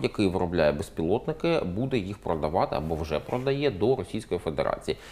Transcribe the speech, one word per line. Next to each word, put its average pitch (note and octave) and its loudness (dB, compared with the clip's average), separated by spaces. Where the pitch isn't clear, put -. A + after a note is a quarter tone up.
який A2 2
виробляє E2+ 4
безпілотники, G2+ 0
буде B2 -2
їх G2 -4
продавати E2+ 0
або D#2+ -2
вже D#2 -2
продає C#3 0
до A2 2
Російської F#2 -4
Федерації. - -2